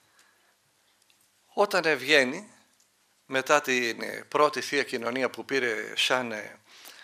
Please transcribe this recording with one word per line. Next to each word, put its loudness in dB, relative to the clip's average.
Όταν 2
βγαίνει, 2
μετά 2
την, -2
ε, -10
πρώτη 2
Θεία -2
Κοινωνία -4
που -14
πήρε -2
σαν, 0
ε, -12